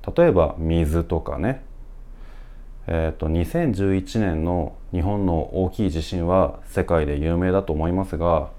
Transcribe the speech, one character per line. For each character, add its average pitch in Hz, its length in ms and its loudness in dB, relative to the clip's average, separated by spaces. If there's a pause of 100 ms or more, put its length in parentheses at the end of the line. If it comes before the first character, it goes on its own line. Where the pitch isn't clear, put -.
(160)
例 170 120 6
え 151 40 6
ば 80 260 4
水 80 460 2
と - 160 0
か 69 200 -6
ね、 127 240 -2 (1200)
え 80 220 0
ー - 20 -2
と、 78 160 -4
二 82 180 2
千 165 280 0
十 95 220 2
一 95 240 0
年 82 240 2
の 87 320 0 (160)
日 90 100 0
本 101 240 0
の 85 380 0
大 90 60 0
き 104 180 0
い 82 40 0
地 80 100 -2
震 85 260 -2
は 90 380 2
世 - 180 -2
界 80 220 2
で 73 120 -2
有 82 200 0
名 90 140 2
だ 95 120 2
と 82 100 -2
思 78 140 0
い 85 40 0
ま 95 140 0
す 90 120 -6
が 82 420 2